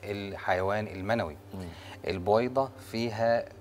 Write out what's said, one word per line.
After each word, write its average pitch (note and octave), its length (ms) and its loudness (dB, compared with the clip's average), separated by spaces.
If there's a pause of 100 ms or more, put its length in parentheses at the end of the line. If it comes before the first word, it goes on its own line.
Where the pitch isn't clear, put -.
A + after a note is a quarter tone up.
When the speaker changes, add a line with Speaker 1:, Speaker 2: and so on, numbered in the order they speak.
Speaker 1:
الحيوان G2+ 840 0
المنوي. F#2 500 -2 (160)
Speaker 2:
مم. F#2+ 60 -6 (480)
Speaker 1:
البويضة A#2 600 4 (220)
فيها A2+ 540 2 (160)